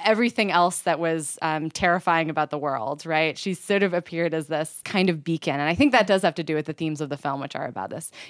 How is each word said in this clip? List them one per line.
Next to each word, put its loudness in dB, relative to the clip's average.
everything 2
else 4
that 0
was, -2
um, -2
terrifying 2
about -2
the -4
world, -4
right? 0
She -4
sort 0
of 2
appeared -2
as -2
this -4
kind 2
of -4
beacon. -2
And 0
I 2
think 4
that 6
does 4
have 0
to -2
do -2
with -4
the -6
themes -6
of -4
the -6
film, -4
which -10
are -4
about -8
this, -12